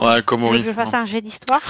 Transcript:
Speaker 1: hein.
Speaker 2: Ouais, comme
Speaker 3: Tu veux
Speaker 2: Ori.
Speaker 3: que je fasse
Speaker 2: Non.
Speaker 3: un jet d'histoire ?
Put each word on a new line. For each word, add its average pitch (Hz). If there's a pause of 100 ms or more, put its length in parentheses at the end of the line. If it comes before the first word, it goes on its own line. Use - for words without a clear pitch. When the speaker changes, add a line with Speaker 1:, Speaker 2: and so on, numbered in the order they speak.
Speaker 1:
hein. 117
Speaker 2:
Ouais, 117
comme -
Speaker 3:
Tu 120
veux 117
Speaker 2:
Ori. 117
Speaker 3:
que 220
je 226
fasse 220
Speaker 2:
Non. 247
Speaker 3:
un 233
jet 214
d'histoire ? 247